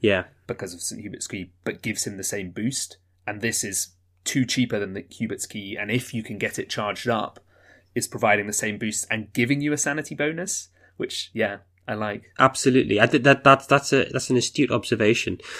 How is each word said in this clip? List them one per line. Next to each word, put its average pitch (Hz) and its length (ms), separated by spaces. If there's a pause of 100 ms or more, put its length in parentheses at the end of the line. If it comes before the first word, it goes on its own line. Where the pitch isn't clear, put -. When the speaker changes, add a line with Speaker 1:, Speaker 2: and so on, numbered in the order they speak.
Speaker 1:
Yeah. 98 240 (220)
Speaker 2:
because 95 260
of 87 80
Saint - 220
Hubert's 101 240
Key, 92 240 (140)
but - 180
gives - 240
him 104 100
the 95 60
same 95 300
boost. - 460 (280)
And 104 140
this 113 240
is 98 240 (340)
two 131 220
cheaper 113 340
than 98 140
the 98 180
Hubert's - 360
Key, 104 300
and 104 140
if 123 240
you 113 80
can 104 160
get 110 220
it - 80
charged 104 400
up, - 320 (540)
is 117 120
providing 104 400
the 104 60
same 104 260
boost 107 320
and 110 220
giving 131 280
you 147 120
a 147 60
sanity 151 360
bonus, 165 540 (280)
which, - 360
yeah, 101 260 (300)
I 113 60
like. 107 440
Speaker 1:
Absolutely. 131 640
I 117 60
think 131 180
that, 135 200
that, 135 240
that's - 240
a, 131 200
that's - 180
an 127 60
astute 123 340
observation. 110 680 (220)